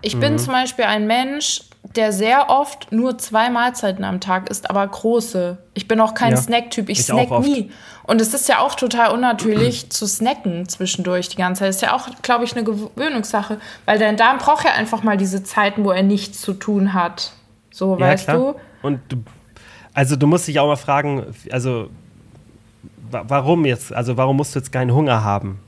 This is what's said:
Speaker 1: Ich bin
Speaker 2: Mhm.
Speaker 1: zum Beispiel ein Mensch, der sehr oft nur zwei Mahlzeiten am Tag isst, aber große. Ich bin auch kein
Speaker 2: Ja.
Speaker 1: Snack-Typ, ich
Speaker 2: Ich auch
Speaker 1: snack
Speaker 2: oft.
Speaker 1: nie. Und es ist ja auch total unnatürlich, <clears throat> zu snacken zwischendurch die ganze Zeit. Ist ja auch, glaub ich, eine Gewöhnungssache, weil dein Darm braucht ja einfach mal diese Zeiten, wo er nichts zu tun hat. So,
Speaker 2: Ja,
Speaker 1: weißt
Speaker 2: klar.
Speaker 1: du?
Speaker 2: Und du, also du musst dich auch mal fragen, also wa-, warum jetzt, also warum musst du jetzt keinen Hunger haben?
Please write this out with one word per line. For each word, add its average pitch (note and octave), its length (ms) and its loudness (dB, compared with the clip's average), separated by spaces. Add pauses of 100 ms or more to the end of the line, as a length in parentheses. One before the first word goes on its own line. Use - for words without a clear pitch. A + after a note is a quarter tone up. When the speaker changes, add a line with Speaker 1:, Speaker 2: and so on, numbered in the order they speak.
Speaker 1:
Ich - 180 -4
bin C#4 140 2
Speaker 2:
Mhm. - 60 0
Speaker 1:
zum B3+ 140 -2
Beispiel B3+ 320 0
ein G#3+ 220 0
Mensch, C4 540 -2 (340)
der A3 160 2
sehr A3+ 380 2
oft - 420 0
nur A#3 260 0
zwei A3+ 320 0
Mahlzeiten A#3 540 -2
am F#3 160 -4
Tag F#3 300 -4
isst, - 200 -6
aber G3 180 0
große. G3 680 -2 (160)
Ich F#3+ 140 -6
bin A3 140 2
auch A3 120 4
kein A#3 180 2
Speaker 2:
Ja. - 60 4
Speaker 1:
Snack-Typ, A#3+ 520 0
ich G3+ 120 -2
Speaker 2:
Ich B2+ 100 0
auch B2 60 4
Speaker 1:
snack B3 140 2
Speaker 2:
oft. C3 160 2
Speaker 1:
nie. C4 240 0 (320)
Und A3 160 2
es A3 140 2
ist C#4 160 0
ja A#3+ 100 4
auch C4+ 160 0
total A#3 360 2
unnatürlich, A#3 760 0
<clears throat> - 20 -8
zu - 160 -2
snacken G3+ 600 -2
zwischendurch F3+ 640 -4
die - 80 -10
ganze F3+ 240 -2
Zeit. G3 80 2
Ist F#3+ 120 -2
ja - 140 2
auch, B3+ 120 -4 (160)
glaub A#3+ 180 0
ich, A#3 140 -4
eine A#3 80 -4
Gewöhnungssache, G#3+ 920 -4 (280)
weil G#3 140 4
dein G#3+ 180 2
Darm A#3+ 220 6
braucht D4+ 260 2
ja D4 80 4
einfach G#3+ 300 -2
mal G#3+ 140 2
diese F#3+ 260 -2
Zeiten, G#3 420 0
wo G3 60 2
er F#3+ 120 2
nichts G3+ 380 0
zu G3 120 -4
tun G3 400 0
hat. F3 400 -4 (380)
So, F#3+ 260 -2
Speaker 2:
Ja, F#3 100 2
Speaker 1:
weißt F#3+ 180 2
Speaker 2:
klar. D3+ 120 2
Speaker 1:
du? C4+ 180 0 (260)
Speaker 2:
Und C#3 180 -2 (100)
du, C3 80 -6 (760)
also C#3 220 2
du C#3+ 120 4
musst E3+ 200 4
dich D3 120 0
auch C#3+ 80 4
mal C#3+ 100 2
fragen, C#3+ 480 -2 (260)
also B2 380 -4 (1200)
wa-, G#2+ 160 -8
warum C#3+ 380 2
jetzt, - 280 -2
also A#2+ 240 -2
warum C3+ 200 2
musst C#3+ 180 -2
du C#3 40 0
jetzt - 120 -10
keinen B2+ 220 0
Hunger C3 300 2
haben? G2+ 440 -2